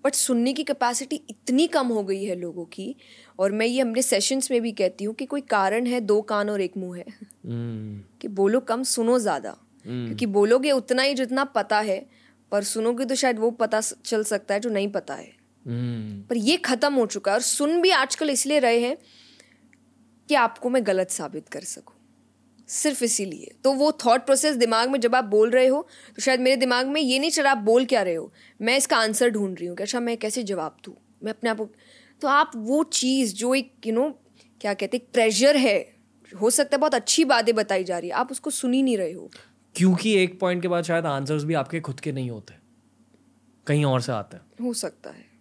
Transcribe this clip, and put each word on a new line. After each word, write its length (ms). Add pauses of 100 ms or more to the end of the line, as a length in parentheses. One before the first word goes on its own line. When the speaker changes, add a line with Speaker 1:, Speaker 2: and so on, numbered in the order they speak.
Speaker 1:
But 80
सुनने 380
की 120
capacity 560 (100)
इतनी 360
कम 200
हो 160
गई 220
है 100
लोगों 300
की, 320 (420)
और 140
मैं 140
ये 140
अपने 220
sessions 480
में 120
भी 100
कहती 320
हूँ 100
कि 120
कोई 140
कारण 460
है, 140
दो 220
कान 280
और 100
एक 160
मुंह 220
है। 60 (420)
Speaker 2:
हम्म। 720
Speaker 1:
कि 80
बोलो 320
कम, 220
सुनो 360
ज़्यादा। 380 (300)
Speaker 2:
हम्म। 200
Speaker 1:
क्योंकि 200
बोलोगे 460
उतना 300
ही 120
जितना 300
पता 360
है, 260 (460)
पर 100
सुनोगे 420
तो 100
शायद 240
वो 120
पता 300
स-, 240
चल 200
सकता 300
है 60
जो 100
नहीं 180
पता 260
है। 180 (340)
Speaker 2:
हम्म। 560
Speaker 1:
पर 140
ये 200
ख़त्म 380
हो 120
चुका 260
है, 40
और 60
सुन 400
भी 80
आजकल 400
इसलिए 280
रहे 200
हैं 180 (1300)
कि 60
आपको 360
मैं 160
गलत 240
साबित 380
कर 120
सकूँ, 340 (720)
सिर्फ 340
इसीलिए। 520 (100)
तो 80
वो 200
thought 340
process 300
दिमाग 340
में 100
जब 140
आप 100
बोल 260
रहे 160
हो, 220 (280)
तो 60
शायद 180
मेरे 160
दिमाग 300
में 140
ये 180
नहीं 120
चल 120
रहा 100
आप 60
बोल 260
क्या 180
रहे 120
हो, 180 (300)
मैं 140
इसका 200
answer 340
ढूंढ 280
रही 80
हूँ 100
कि 60
अच्छा 180
मैं 160
कैसे 260
जवाब 420
दूँ, 100 (300)
मैं 80
अपने 180
आप 60
को, 120 (520)
तो 80
आप 280
वो 280
चीज़ 500
जो 200
एक, 180 (140)
you 100
know, 160 (480)
क्या 140
कहते 220
हैं, 160
ट्रेजर 440
है, 380 (460)
हो 100
सकता 260
है 40
बहुत 140
अच्छी 300
बातें 300
बताई 300
जा 140
रही 120
है, 60
आप 160
उसको 180
सुन 240
ही 80
नहीं 140
रहे 160
हो। 180 (460)
Speaker 2:
क्योंकि 360
एक 280
point 220
के 60
बाद 160
शायद 220
answers 380
भी 100
आपके 260
खुद 200
के 120
नहीं 180
होते, 240 (1120)
कहीं 180
और 160
से 120
आते 240
हैं। 300
Speaker 1:
हो 80
सकता 360
है। 140 (160)